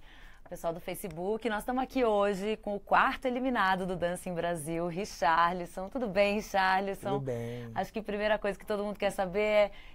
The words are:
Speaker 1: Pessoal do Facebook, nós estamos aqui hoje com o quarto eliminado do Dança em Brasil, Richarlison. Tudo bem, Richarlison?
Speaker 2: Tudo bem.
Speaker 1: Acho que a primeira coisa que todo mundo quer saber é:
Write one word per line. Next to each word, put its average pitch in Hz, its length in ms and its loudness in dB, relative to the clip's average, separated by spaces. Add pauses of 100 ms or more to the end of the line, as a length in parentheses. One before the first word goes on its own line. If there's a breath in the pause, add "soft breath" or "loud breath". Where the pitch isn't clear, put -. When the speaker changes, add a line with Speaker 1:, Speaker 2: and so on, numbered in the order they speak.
(480 soft breath)
Speaker 1:
Pessoal 170 240 -4
do 170 80 -6
Facebook, 180 680 -4
nós 214 120 -2
estamos 254 200 -2
aqui 254 240 0
hoje 208 520 2
com - 180 -6
o 202 60 -6
quarto 214 460 4
eliminado 240 600 2
do 185 80 -2
Dança 175 340 -2
em 180 60 -4
Brasil, 165 540 -2
Richarlison. 175 1000 0
Tudo 233 200 -4
bem, 202 280 4
Richarlison? 196 840 0
Speaker 2:
Tudo - 0 -
bem. 120 520 -4
Speaker 1:
Acho 190 200 -4
que 220 80 -4
a - 20 -10
primeira 208 340 0
coisa 202 220 -2
que - 80 -18
todo 208 160 -2
mundo 208 160 -6
quer 202 120 2
saber 190 280 -2
é: 208 320 4 (240 loud breath)